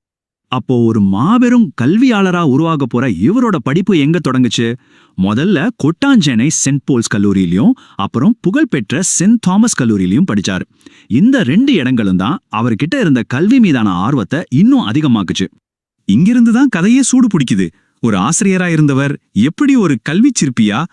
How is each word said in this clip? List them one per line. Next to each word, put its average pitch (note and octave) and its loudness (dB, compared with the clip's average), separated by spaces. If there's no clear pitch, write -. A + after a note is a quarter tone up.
அப்போ B2 -2
ஒரு A2+ 2
மாபெரும் A3+ 2
கல்வியாளரா F#3+ 0
உருவாக D3 0
போற A#2+ -2
இவரோட G#3+ 0
படிப்பு E3 -2
எங்க D3+ 0
தொடங்குச்சு? B2+ -2
முதல்ல C3 0
கொட்டாஞ்சேனை D#3 0
செயின்ட் C#3 -2
பால்ஸ் A#2+ -2
கல்லூரியிலயும், G2+ 0
அப்புறம் A#2 -2
புகழ்பெற்ற F3 -2
செயின்ட் A3 0
தாமஸ் G#3 2
கல்லூரியிலயும் A2 0
படிச்சாரு. G2 -4
இந்த A3+ 2
ரெண்டு G3+ 2
இடங்களும் A2+ 0
தான் B2+ -2
அவர்கிட்ட A#2+ -2
இருந்த D3 0
கல்வி G3 0
மீதான B2 2
ஆர்வத்தை A#2+ -2
இன்னும் A3+ 2
அதிகமாக்குச்சு. G#2+ -2
இங்கிருந்து A3+ 2
தான் C4 2
கதையே A3 2
சூடு B3+ 2
பிடிக்குது. A#2 -2
ஒரு A2 0
ஆசிரியரா F3+ 0
இருந்தவர் C#3+ 0
எப்படி C4+ 0
ஒரு E3 0
கல்வி A3 0
சிற்பியா, A#2+ -2